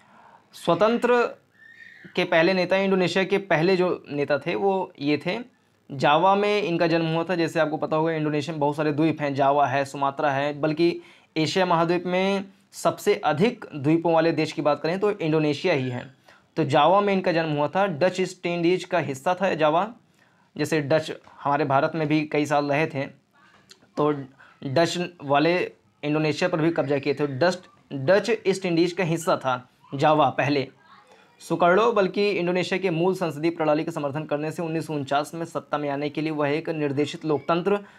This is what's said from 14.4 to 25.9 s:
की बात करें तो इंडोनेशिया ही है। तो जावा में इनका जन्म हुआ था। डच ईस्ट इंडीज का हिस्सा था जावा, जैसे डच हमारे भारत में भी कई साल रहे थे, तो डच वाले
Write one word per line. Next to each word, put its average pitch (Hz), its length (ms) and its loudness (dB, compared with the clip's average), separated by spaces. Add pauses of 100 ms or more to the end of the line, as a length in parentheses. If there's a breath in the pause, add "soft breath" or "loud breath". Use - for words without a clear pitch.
की 156 100 -6
बात 147 200 0
करें 170 180 -2
तो 208 120 0
इंडोनेशिया 156 600 0
ही 131 160 -2
है। 123 260 -10 (400 soft breath)
तो 160 80 0
जावा 151 380 4
में 202 120 2
इनका 190 180 0
जन्म 160 200 0
हुआ 147 160 0
था। 190 180 0
डच 180 340 0
ईस्ट 180 260 -6
इंडीज 175 380 0
का 175 160 -2
हिस्सा 139 360 -2
था 185 180 0
जावा, 165 400 2 (640 soft breath)
जैसे 151 240 0
डच 156 320 0 (300)
हमारे 143 220 0
भारत 139 300 2
में 156 120 -2
भी 151 180 0
कई 151 200 -2
साल 147 200 0
रहे 147 220 0
थे, 135 200 -6 (920 soft breath)
तो 151 140 2 (520 loud breath)
डच 165 360 0 (240)
वाले 147 480 2 (320)